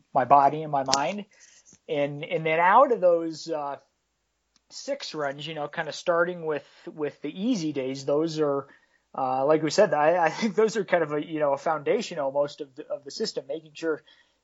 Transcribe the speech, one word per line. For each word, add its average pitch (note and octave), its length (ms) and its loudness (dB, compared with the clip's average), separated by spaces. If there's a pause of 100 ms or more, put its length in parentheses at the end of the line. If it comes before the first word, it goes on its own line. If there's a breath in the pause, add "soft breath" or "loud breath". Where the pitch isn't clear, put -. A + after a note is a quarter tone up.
(140)
my C3 100 4
body C#3+ 380 6
and D#3 100 -8
my C3+ 120 0
mind. D3+ 420 2 (600 soft breath)
And, C#3+ 380 -4
and D#3+ 220 -4
then D#3+ 120 2
out A3+ 340 6
of F#3+ 100 -2
those, E3 480 2
uh, C#3+ 260 -6 (960)
six - 420 -10
runs, C#3+ 320 -6
you D#3+ 80 -10
know, D3 120 -6
kind D#3+ 220 -6
of C#3 60 -10
starting F3 520 0
with, D3+ 200 -4 (200)
with D3+ 360 -8
the D#3+ 200 -8
easy F#3 300 -2
days, C3+ 320 -4
those D#3 340 0
are, C#3 300 0 (500 soft breath)
uh, C3 260 -2
like D#3 200 4
we D3+ 60 0
said, F#3 220 4
I, D#3 320 4
I D#3+ 60 4
think G#3 240 -4
those G#3+ 220 2
are G3+ 80 -2
kind F3 180 2
of D3 100 -2
a, D3 100 -2
you D#3 180 -6
know, C#3+ 120 2
a C3+ 60 -2
foundation E3 640 -2
almost C#3+ 400 -2
of C#3 160 -14
the, D3+ 100 -14
of D3 180 -10
the C#3 60 -14
system, D#3 380 -8
making D#3 260 -12
sure, D#3+ 260 -4 (440 soft breath)